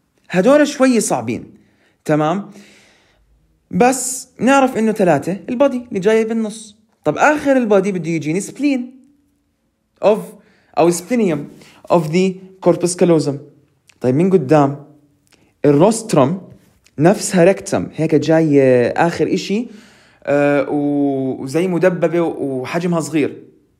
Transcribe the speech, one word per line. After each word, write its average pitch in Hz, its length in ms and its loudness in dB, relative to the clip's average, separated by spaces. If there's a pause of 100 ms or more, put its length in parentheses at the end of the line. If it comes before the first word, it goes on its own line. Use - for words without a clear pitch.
(300)
هدول 277 380 4
شوي 262 320 2
صعبين. 120 540 -6 (500)
تمام؟ 156 460 -2 (1200)
بس 247 580 -2 (100)
نعرف 254 400 2
إنه 220 140 0
ثلاثة، 180 560 -2
البادي 247 400 -2
اللي 196 120 -6
جاي 220 240 2
بالنص. 220 520 -8 (280)
طب 151 140 -2
آخر 285 380 2
البادي 208 360 2
بده 170 180 -6
يجيني 160 300 -4
سبلين 262 600 -6 (1040)
of، 202 140 4 (600)
أو 170 120 4
سبلينيوم 175 580 -2 (440)
of 170 100 4
the 185 300 0 (340)
corpus 175 360 0
callosum. 151 320 2 (640)
طيب 127 140 0
من 180 160 2
قدام؟ 147 540 2 (800)
الروستروم 156 840 2 (500)
نفسها 180 460 2
ريكتم، 151 500 0
هيك 156 200 0
جاي 147 460 2 (280)
آخر - 460 -2
إشي، 208 320 -4 (580)
آه، 143 460 0
و-، 143 720 -2
وزي 156 260 -4
مدببة 170 520 0
وحجمها 160 800 -4
صغير. 143 420 -4 (380)